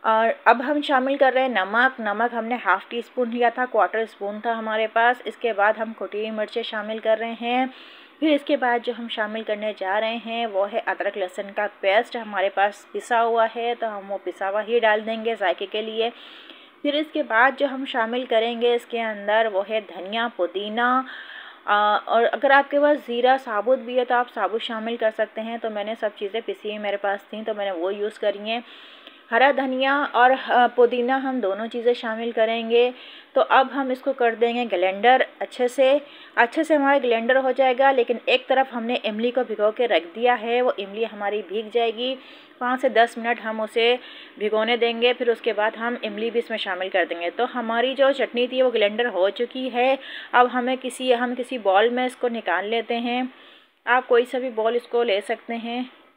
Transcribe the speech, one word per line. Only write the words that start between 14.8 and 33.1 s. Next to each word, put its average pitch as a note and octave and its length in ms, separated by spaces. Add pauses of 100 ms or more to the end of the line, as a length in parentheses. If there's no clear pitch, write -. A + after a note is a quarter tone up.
देंगे A3 340
जायके G3 300
के G#3+ 160
लिए। A3 280 (760)
फिर C#4+ 120
इसके D4+ 280
बाद B3 320
जो C#4 120
हम C4 180
शामिल B3 400
करेंगे A#3+ 500
इसके A#3+ 240
अंदर G#3+ 480
वो G3+ 220
है A3 120
धनिया G3 460
पुदीना। A#3 800 (640)
आ, G#3 280
और - 280
अगर A#3+ 280
आपके C#4 280
पास D4 180
ज़ीरा A#3+ 400
साबुत A#3+ 420
भी A#3 160
है B3 100
तो B3 100
आप A#3+ 120
साबुत G#3+ 340
शामिल A3+ 360
कर A3 140
सकते A3 300
हैं। A3+ 180
तो A3+ 100
मैंने G#3+ 260
सब G#3+ 200
चीज़ें G#3+ 260
पिसी G#3 280
हुई G#3 80
मेरे G3+ 200
पास G3+ 360
थी G#3+ 100
तो A3 100
मैंने G3+ 180
वो F3+ 200
यूज़ G#3 280
करी G#3 300
हैं। A#3 140 (680)
हरा B3+ 200
धनिया C4+ 540
और, B3 260
अ, B3 360
पुदीना A#3+ 480
हम C4 260
दोनों G3+ 260
चीज़ें A#3 260
शामिल A#3 380
करेंगे। A#3 640 (420)